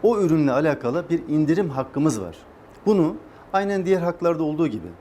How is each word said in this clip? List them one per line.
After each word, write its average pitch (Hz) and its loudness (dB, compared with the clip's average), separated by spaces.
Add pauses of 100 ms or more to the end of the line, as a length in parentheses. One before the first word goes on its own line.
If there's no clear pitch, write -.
o 220 4
ürünle 156 2
alakalı 143 0
bir 165 -2
indirim 156 0
hakkımız 135 -2
var. 85 -12 (480)
Bunu 196 2 (380)
aynen 196 0
diğer 185 2
haklarda 170 -2
olduğu 156 0
gibi 107 -6 (140)